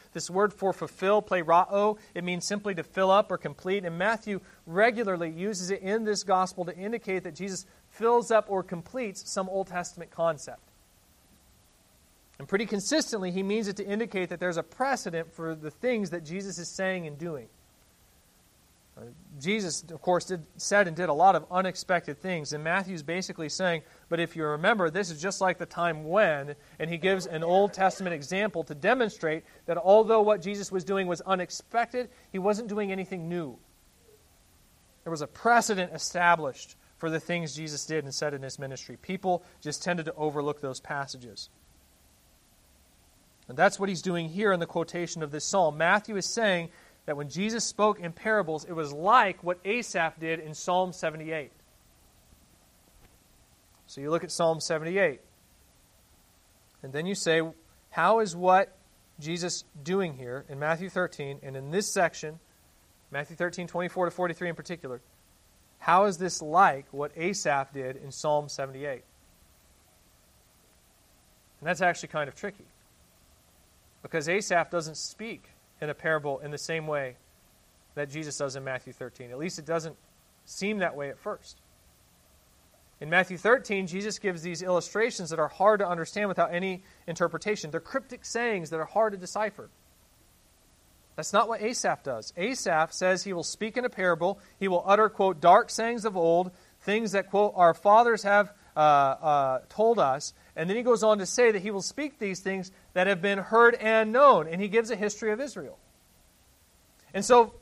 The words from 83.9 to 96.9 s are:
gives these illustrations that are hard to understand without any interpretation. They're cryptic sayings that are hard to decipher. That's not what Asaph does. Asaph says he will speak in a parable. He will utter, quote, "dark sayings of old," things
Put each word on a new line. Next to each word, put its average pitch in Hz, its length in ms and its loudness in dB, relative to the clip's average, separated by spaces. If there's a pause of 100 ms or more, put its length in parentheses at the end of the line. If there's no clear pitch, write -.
gives 180 240 -4
these 170 220 -8
illustrations 185 640 -2
that 160 80 -4
are 151 100 2
hard 202 340 4
to 196 60 0
understand 175 420 -4
without 170 220 0
any 185 300 -4 (240)
interpretation. 170 640 -4
They're 160 100 -6
cryptic - 460 -8
sayings 214 460 -4
that 160 80 -4
are 156 60 -4
hard 214 280 0
to 196 60 -10
decipher. 190 500 -6 (1500)
That's - 160 -8
not 202 160 4
what 226 140 -6
Asaph 196 400 -2
does. 117 360 -8
Asaph 175 540 0
says 185 320 0
he 196 100 -6
will 170 100 -4
speak - 340 -6
in 247 80 0
a 247 40 -4
parable. 180 500 0 (200)
He 196 80 0
will 180 160 2
utter, 208 260 6
quote, 190 300 2
"dark 180 300 8
sayings 226 360 -2
of 202 120 -2
old," 175 340 4 (300)
things 214 300 0